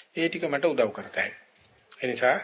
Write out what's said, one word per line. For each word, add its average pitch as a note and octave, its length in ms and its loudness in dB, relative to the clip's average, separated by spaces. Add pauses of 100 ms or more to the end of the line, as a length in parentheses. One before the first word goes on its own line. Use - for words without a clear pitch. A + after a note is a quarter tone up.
(120)
ඒ E3 160 0
ටික E3 180 -4
මට D3 200 0
උදව් B2+ 260 4
කරතයි. - 400 -6 (600)
ඒ - 160 -6
නිසා B2+ 360 2